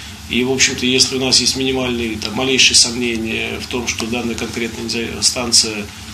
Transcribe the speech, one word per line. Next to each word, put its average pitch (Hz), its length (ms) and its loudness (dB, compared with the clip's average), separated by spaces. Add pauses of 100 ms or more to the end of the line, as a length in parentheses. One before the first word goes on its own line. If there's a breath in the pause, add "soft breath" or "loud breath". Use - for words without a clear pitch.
(280 loud breath)
И, 120 160 2
в 131 80 2
общем-то, 127 320 2
если 127 320 2
у 127 80 0
нас 127 160 4
есть 123 160 2
минимальные, 123 640 0
там, 107 160 -6
малейшие 127 420 4
сомнения 113 840 0
в - 100 -8
том, 120 200 -2
что - 160 -4
данная 117 300 -2
конкретная 113 500 -4
неза-, 110 380 -4
станция 117 640 2 (280 loud breath)